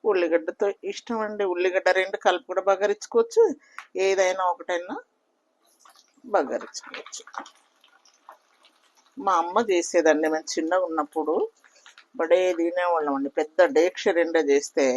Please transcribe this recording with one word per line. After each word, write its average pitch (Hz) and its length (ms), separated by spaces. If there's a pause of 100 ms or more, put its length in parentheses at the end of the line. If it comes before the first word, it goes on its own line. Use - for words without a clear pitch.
(120)
ఉల్లిగడ్డతో 175 540 (240)
ఇష్టం 220 360
అండి. 208 260
ఉల్లిగడ్డ 185 360 (120)
రెండు 190 160 (100)
కలిపి 180 240
కూడా 185 200
బగారించుకోవచ్చు, 202 720 (640)
ఏదైనా 190 360 (100)
ఒకటైనా 180 440 (1400)
బగారించుకోవచ్చు. - 880 (1900)
మా 196 160 (100)
అమ్మ 180 160 (120)
చేసేదండి, 160 640
మేము 160 200
చిన్నగా 180 360
ఉన్నప్పుడు 156 440 (840)
బడే 170 220 (200)
తినేవాళ్ళం 170 580
అండి. 139 200
పెద్ద 156 260 (140)
డేక్ష 175 260 (140)
రెండో 165 220 (100)
చేస్తే 139 360 (100)